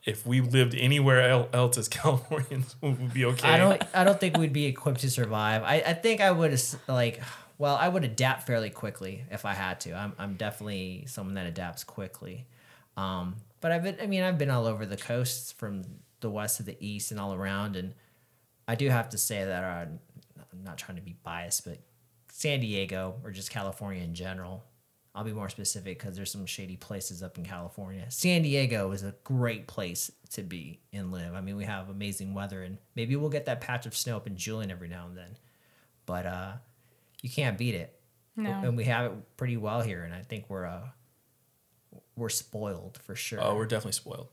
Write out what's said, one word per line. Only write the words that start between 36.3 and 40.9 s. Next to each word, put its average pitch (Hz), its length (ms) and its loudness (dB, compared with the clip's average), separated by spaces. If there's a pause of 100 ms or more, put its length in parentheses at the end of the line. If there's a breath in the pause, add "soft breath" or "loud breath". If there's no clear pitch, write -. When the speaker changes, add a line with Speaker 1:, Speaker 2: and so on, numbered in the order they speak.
Speaker 2:
you 127 80 -6
can't 123 260 0
beat 117 160 0
it. 85 260 -8 (360)
Speaker 3:
No. 214 160 -2 (120)
Speaker 2:
And 120 140 2
we 110 60 0
have 120 280 2
it - 260 -14
pretty 120 200 -2
well 107 240 -2
here, 92 220 -4
and 85 100 -8
I 92 80 -10
think 110 300 -10
we're, 92 160 -6
uh, 90 220 -10 (1300)